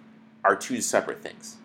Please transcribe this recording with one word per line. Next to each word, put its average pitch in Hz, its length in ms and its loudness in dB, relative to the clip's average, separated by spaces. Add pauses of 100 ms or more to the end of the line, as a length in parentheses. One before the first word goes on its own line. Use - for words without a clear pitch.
(420)
are 101 140 6
two 120 240 -4
separate - 420 0
things. - 420 -14